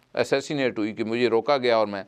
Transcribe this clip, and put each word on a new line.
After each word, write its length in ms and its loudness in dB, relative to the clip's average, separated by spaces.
असैसिनेट 640 -2
हुई 160 -2
कि 100 -4
"मुझे 240 0
रोका 300 2
गया 200 2
और 80 4
मैं।" 220 -8